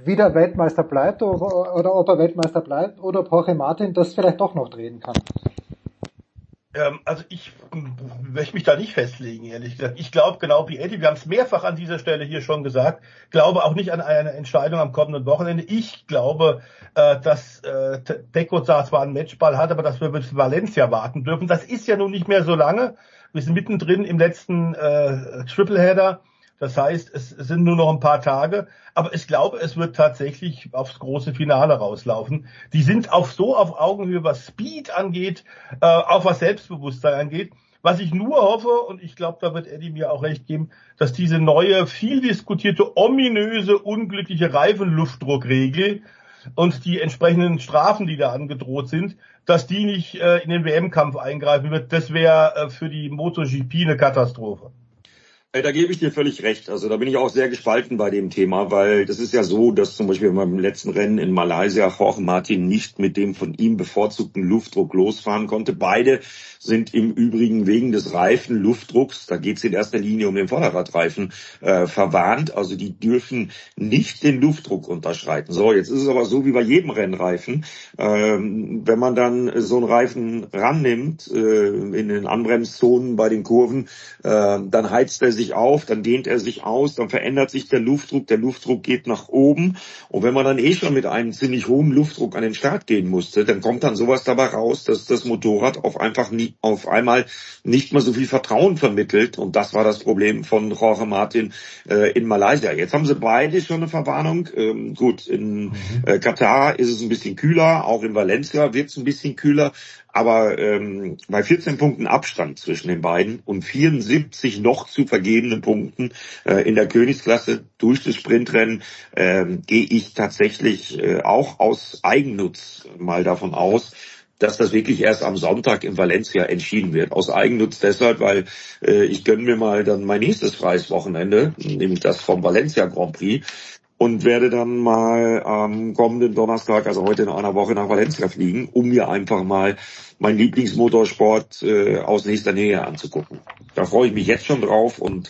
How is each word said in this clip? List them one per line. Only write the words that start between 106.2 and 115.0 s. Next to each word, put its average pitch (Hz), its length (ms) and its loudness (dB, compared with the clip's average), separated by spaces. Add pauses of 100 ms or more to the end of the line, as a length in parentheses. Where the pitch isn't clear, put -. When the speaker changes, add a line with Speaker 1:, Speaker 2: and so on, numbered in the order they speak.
Speaker 3:
ist 123 120 2
es 113 120 -4
ein 113 80 -4
bisschen 101 260 -4
kühler, 160 500 4
auch 113 180 0
in 110 120 -4
Valencia 120 580 0
wird's 143 240 -4
ein 127 80 -6
bisschen 139 300 -4
kühler. 147 360 2 (420)
Aber, 113 460 2
ähm, 101 560 -4 (140)
bei 104 120 0
vierzehn 165 360 0
Punkten 131 280 0
Abstand 85 540 -4
zwischen 82 300 -6
den 85 100 -4
beiden 90 460 -2
und 98 180 -6
vierundsiebzig 135 960 -2
noch 120 280 0
zu 139 180 0